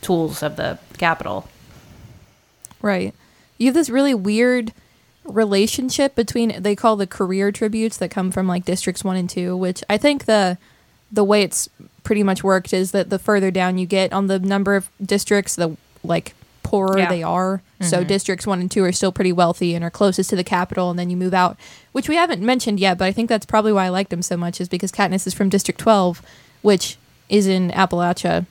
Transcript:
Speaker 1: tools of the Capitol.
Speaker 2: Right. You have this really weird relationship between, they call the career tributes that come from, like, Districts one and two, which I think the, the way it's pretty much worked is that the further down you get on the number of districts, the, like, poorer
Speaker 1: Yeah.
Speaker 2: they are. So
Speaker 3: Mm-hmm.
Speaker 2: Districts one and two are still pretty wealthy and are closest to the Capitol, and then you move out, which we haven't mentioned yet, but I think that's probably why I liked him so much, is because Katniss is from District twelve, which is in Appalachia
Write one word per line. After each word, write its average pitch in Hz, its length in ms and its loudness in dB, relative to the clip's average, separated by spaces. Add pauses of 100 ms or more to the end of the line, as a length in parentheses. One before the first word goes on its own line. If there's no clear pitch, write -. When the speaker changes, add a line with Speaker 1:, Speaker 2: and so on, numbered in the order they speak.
Speaker 1:
tools 160 420 -2
of 151 120 -6
the - 220 -6 (200)
Capitol. - 500 -4 (1300)
Speaker 2:
Right. 196 320 -2 (440)
You 240 100 2
have 262 60 2
this 294 160 2
really 269 240 2
weird 226 580 2 (520)
relationship 220 920 0
between, 233 460 -2
they 202 140 0
call 220 200 2
the 202 120 -2
career 196 440 0
tributes 220 460 -2
that 180 140 -4
come 185 200 -2
from, 190 160 0
like, 180 180 -2
Districts 180 380 -2
one 185 120 -2
and 180 140 -2
two, 180 280 -4
which 185 320 -4
I 208 80 2
think 285 280 0
the, 190 320 2 (540)
the 208 120 2
way 208 180 4
it's - 280 -4 (340)
pretty 214 200 0
much 190 200 0
worked 190 300 2
is 185 180 -2
that 190 180 0
the 196 100 -2
further 196 300 2
down 185 280 0
you 180 100 -2
get 190 260 0
on 196 140 0
the 196 120 0
number 196 360 0
of 190 140 -2 (140)
districts, 202 520 0
the, 165 200 -2 (280)
like, - 320 -4 (280)
poorer 190 360 0
Speaker 1:
Yeah. 185 100 2
Speaker 2:
they 175 140 -2
are. 185 380 -2 (200)
So 180 180 0
Speaker 3:
Mm-hmm. 180 80 -2
Speaker 2:
Districts 196 400 -2
one 190 140 0
and 185 100 -2
two 196 120 2
are 180 80 2
still 185 200 0
pretty 185 200 0
wealthy 175 440 2
and 170 80 -4
are 170 60 -4
closest 190 400 0
to 208 60 0
the 175 80 -2
Capitol, 180 460 -2
and 175 100 -4
then 175 100 -2
you 180 80 -2
move 185 160 -2
out, 180 240 2 (340)
which - 160 -4
we 302 80 2
haven't 330 260 2
mentioned 233 380 0
yet, 185 180 2
but 190 80 0
I 190 60 2
think 226 180 -2
that's 214 160 0
probably 214 280 2
why 190 120 2
I 185 40 0
liked 190 240 -2
him 170 80 -4
so 175 160 -4
much, 175 240 -4
is 180 80 -6
because 185 220 -4
Katniss 190 360 0
is 185 60 -6
from 196 160 0
District - 300 0
twelve, 190 420 2 (400)
which 196 360 2 (320)
is 202 180 2
in 185 240 0
Appalachia 175 800 0